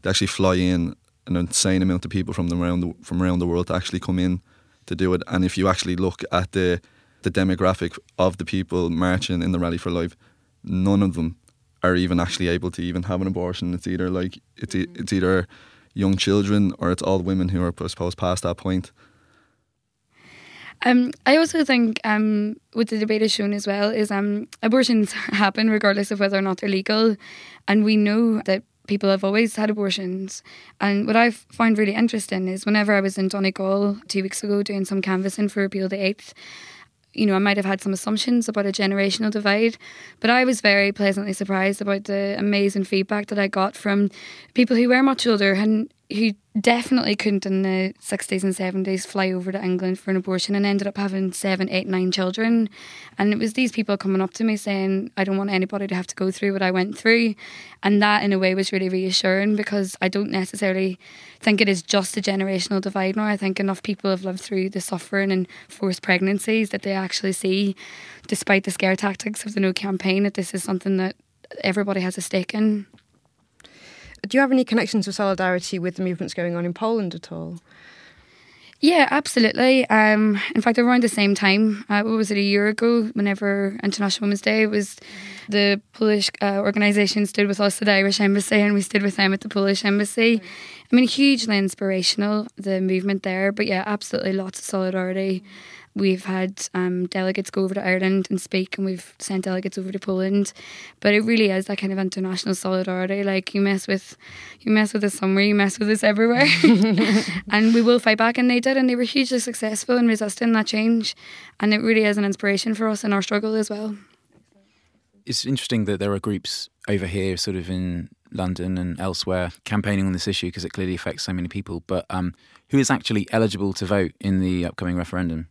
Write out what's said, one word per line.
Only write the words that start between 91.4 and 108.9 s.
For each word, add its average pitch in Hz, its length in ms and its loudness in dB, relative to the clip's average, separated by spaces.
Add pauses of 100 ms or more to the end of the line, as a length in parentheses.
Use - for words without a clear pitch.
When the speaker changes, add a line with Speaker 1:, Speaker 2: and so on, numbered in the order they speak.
Speaker 2:
inspirational, 196 1000 0
the 190 240 -2
movement 190 420 0
there. 190 300 0
But 208 140 -2
yeah, 190 200 -2
absolutely 208 460 -2
lots 190 260 -6
of - 60 -12
solidarity. 185 800 -2 (500)
We've 190 320 0
had, 190 480 -4
um, 180 320 -2
delegates 190 420 -4
go 190 140 -2
over 190 100 -2
to 196 100 -4
Ireland 190 460 2
and 185 100 -2
speak, - 380 -4
and 196 80 -4
we've 185 340 -6
sent 190 260 -6
delegates 185 340 -4
over 190 120 -8
to 196 80 -8
Poland. 190 540 0 (480)
But 208 140 4
it 214 80 4
really 220 260 4
is 190 180 0
that 202 120 -6
kind 196 120 -4
of 190 80 -2
international 190 560 -2
solidarity. 185 680 -2
Like, 190 320 -2
you 196 80 2
mess 196 240 0
with, - 280 -4 (460)
you 226 100 -4
mess 214 220 4
with 208 120 0
us 202 100 0
somewhere, 196 300 2
you 208 100 4
mess 202 240 2
with 208 100 0
us 214 160 2
everywhere. 226 400 4 (180)
<laughs> 214 640 6 (240)
And 220 240 4
we 233 80 6
will 240 180 6
fight 220 200 2
back, 233 180 2
and 247 140 4
they 247 100 2
did, 262 160 0
and 254 140 2